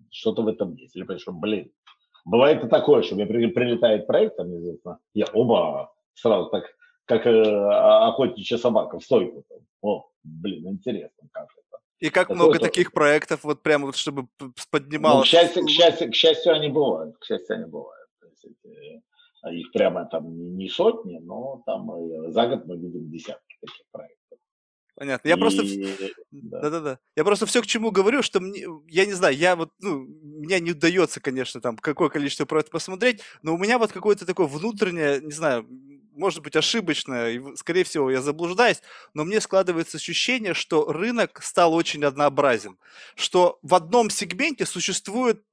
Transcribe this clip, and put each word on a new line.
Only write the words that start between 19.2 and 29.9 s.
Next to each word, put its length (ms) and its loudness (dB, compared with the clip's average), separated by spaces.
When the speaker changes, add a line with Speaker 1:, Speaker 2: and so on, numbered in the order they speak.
Speaker 1:
а 100 -10
их 200 -10
прямо 340 0
там 300 -8
не, 140 -12
не 40 -8
сотни, 500 -2
но 480 -12
там, 240 -6
э, 420 -10
за 160 2
год 180 -6
мы 100 -12
видим 340 -12
десятки 500 -16
таких 320 -20
проектов. 460 -20
Speaker 2:
Понятно. 320 -4
Я 80 6
просто 260 2
вс-, 160 -4
Speaker 1:
И, 360 -8
да. 320 -14
Speaker 2:
да-да-да. 360 -6
Я 80 0
просто 220 2
всё 160 0
к 40 -6
чему 240 -2
говорю, 320 2
что 180 -2
мне, 260 -12
я 180 2
не 80 -6
знаю, 220 2
я 200 4
вот, 140 -6
ну, 260 -6